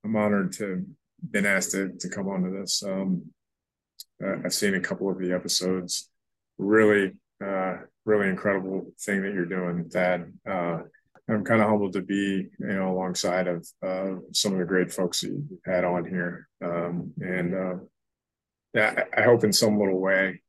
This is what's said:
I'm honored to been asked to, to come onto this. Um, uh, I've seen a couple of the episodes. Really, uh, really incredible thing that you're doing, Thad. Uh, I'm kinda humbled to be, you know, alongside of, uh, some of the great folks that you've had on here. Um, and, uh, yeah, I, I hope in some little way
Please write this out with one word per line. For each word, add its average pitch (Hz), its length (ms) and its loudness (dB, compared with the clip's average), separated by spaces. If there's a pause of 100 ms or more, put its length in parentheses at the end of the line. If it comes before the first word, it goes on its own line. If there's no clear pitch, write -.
I'm 110 120 0
honored 101 380 2
to 95 300 -4 (460)
been 101 160 2
asked 95 260 2
to, 95 260 0
to - 100 -8
come 98 200 -6
onto 95 300 -2
this. 98 240 -4
Um, 95 420 -2 (1000)
uh, 98 200 -2
I've 95 100 -2
seen 101 200 2
a 92 60 0
couple 95 300 -2
of 92 80 -4
the 92 140 -2
episodes. 90 800 -2 (480)
Really, 104 540 6 (320)
uh, 95 340 -2 (260)
really 104 240 4
incredible 95 720 -2
thing 98 220 0
that 98 100 -4
you're 92 140 0
doing, 87 420 -2
Thad. 90 440 0 (160)
Uh, 85 340 -2 (460)
I'm 107 160 0
kinda 110 220 4
humbled 101 260 2
to 95 100 -4
be, 98 460 -2 (100)
you - 80 -6
know, 95 240 -2
alongside 92 580 0
of, 85 180 -4 (160)
uh, 92 320 -4 (180)
some 101 200 0
of 95 60 0
the 90 60 0
great 92 280 2
folks 90 280 -2
that 98 80 -4
you've 92 360 -8
had 90 200 0
on 87 220 0
here. 87 420 -6 (140)
Um, 87 580 -4
and, 92 340 -2
uh, 92 200 -2 (1000)
yeah, 113 300 2 (100)
I, 117 60 4
I 107 40 4
hope 117 200 8
in 107 80 4
some 104 260 4
little 95 220 2
way 95 480 2